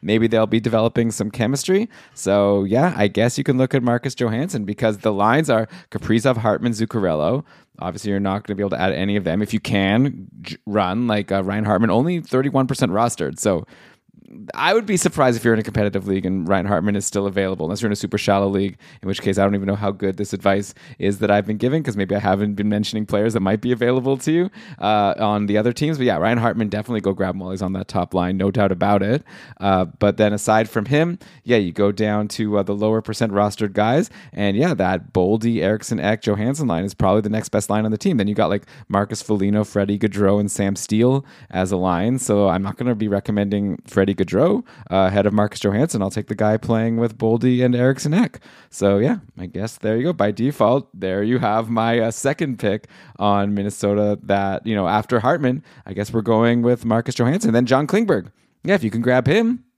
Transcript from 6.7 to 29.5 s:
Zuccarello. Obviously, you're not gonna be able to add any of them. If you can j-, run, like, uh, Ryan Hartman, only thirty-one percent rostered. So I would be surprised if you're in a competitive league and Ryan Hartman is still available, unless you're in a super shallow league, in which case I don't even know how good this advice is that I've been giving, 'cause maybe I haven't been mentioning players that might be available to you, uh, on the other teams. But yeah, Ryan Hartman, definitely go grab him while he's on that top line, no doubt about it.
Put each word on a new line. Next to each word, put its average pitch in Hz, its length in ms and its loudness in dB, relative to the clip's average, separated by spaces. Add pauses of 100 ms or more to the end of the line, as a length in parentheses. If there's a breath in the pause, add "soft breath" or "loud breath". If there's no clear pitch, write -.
Zuccarello. 104 720 0 (360 soft breath)
Obviously, 98 320 -6
you're 98 80 0
not 101 260 -4
gonna 104 100 -6
be 98 60 -6
able 101 80 -2
to - 120 -4
add 92 120 0
any 95 220 -2
of 101 80 0
them. 87 180 0
If 104 120 -4
you 110 60 -2
can 101 680 0 (140)
j-, - 240 -14
run, 104 420 0
like, 104 240 -2
uh, 95 120 0
Ryan 101 220 -2
Hartman, 104 240 2
only 156 320 0
thirty-one 135 460 0
percent 120 240 -2
rostered. 98 480 -2
So 92 260 0 (920 loud breath)
I 170 180 2
would 220 140 2
be 185 100 2
surprised 131 400 2
if 113 80 -6
you're 117 80 6
in 110 60 2
a 107 40 -4
competitive 101 440 -2
league 95 180 -2
and 92 220 -2
Ryan 95 180 2
Hartman 101 300 0
is 101 100 -4
still 101 220 -2
available, 95 400 -2
unless 101 140 -4
you're 113 80 -2
in 104 40 0
a - 20 -2
super 104 220 -4
shallow 98 320 2
league, 98 260 -2 (260 loud breath)
in 95 60 -8
which 98 140 -6
case 120 160 0
I 101 60 4
don't 101 100 2
even 98 140 -2
know 101 80 0
how 104 160 -2
good 95 260 -4
this 104 160 -6
advice 98 400 0 (240 loud breath)
is 98 220 -2
that 104 100 0
I've 101 160 4
been 107 120 -4
giving, 131 260 0
'cause 113 120 -4
maybe 98 200 -2
I 101 40 0
haven't 101 360 0
been 104 120 -2
mentioning 104 380 -2
players 107 280 0
that 107 80 0
might 101 200 0
be 123 100 -2
available 123 460 0
to 156 140 -4
you, 175 180 0 (300 loud breath)
uh, 104 400 2
on 104 260 0
the 104 120 2
other 113 140 2
teams. 151 260 -2
But 127 100 0
yeah, 95 100 2
Ryan 110 220 2
Hartman, 113 300 0
definitely 107 320 -4
go 98 120 0
grab 92 220 -2
him 95 40 -8
while 92 120 -8
he's 95 100 -6
on 95 120 -4
that 92 140 -6
top 90 280 -4
line, 90 200 0
no 95 140 2
doubt 98 220 2
about 98 320 2
it. 123 200 0 (380 loud breath)